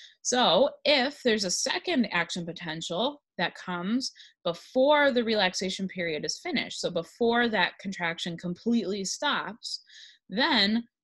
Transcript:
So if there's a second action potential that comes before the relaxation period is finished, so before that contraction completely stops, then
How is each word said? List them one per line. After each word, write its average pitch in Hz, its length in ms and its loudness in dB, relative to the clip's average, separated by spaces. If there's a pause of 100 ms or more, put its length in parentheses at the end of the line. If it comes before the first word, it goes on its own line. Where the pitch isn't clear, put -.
(240)
So 240 480 4 (120)
if 277 400 2
there's 220 220 2
a 175 60 -2
second 311 600 0
action 170 340 -2
potential 170 760 -6 (160)
that 175 180 -2
comes 190 560 -4 (320)
before 269 680 4
the 240 100 2
relaxation 190 640 0
period 170 380 -4
is 165 140 -8
finished, - 420 -6
so 170 100 -2
before 233 560 0
that 202 320 0
contraction 170 560 -6
completely 190 680 -2
stops, 208 760 -6 (460)
then 226 560 2 (200)